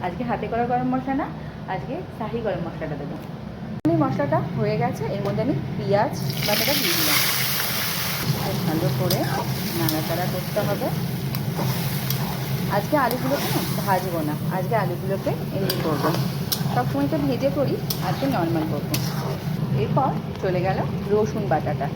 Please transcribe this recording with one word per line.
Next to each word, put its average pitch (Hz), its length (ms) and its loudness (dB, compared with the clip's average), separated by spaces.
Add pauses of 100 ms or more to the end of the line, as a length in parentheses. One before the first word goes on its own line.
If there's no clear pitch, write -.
আজকে 180 240 -2
হাতে 214 220 0
করা 233 200 0
গরম 247 220 2
মশলা 262 280 0
না, 403 60 -2 (460)
আজকে 190 200 -4 (240)
শাহি 226 280 -2
গরম 180 220 0
মশলাটা 156 340 -4
দেবো। - 140 -6 (760)
এই 330 120 6
মশলাটা 262 360 2 (180)
হয়ে 214 240 2
গেছে, 240 220 0 (120)
এর 202 100 -2
মধ্যে 208 200 0
আমি 277 100 2 (200)
পেঁয়াজ 208 380 2 (340)
বাটাটা 220 320 4
দিয়ে 285 180 2
দিলাম। 160 220 4 (1300)
আর - 80 0 (140)
ভালো 160 200 2 (120)
করে 180 200 2 (600)
নাড়াচাড়া 165 540 0
করতে 185 340 0
হবে। 208 200 0 (1900)
আজকে - 180 0 (100)
আলুগুলোকে 254 500 0
না - 60 2 (240)
ভাজবো 185 340 0 (100)
না, 151 40 0 (240)
আজকে 190 260 0
আলুগুলোকে 190 480 -2 (260)
এমনি 190 280 0
করবো। 151 240 0 (640)
সবসময় 262 380 2
তো 320 140 0
ভেজে 262 320 2
করি, 269 160 2 (340)
আজকে 185 180 0 (100)
নর্মাল 165 360 2
করবো। 143 220 -2 (880)
এরপর 262 260 2 (340)
চলে 180 220 2
গেল 190 140 2 (320)
রসুন 214 400 2
বাটাটা 147 440 0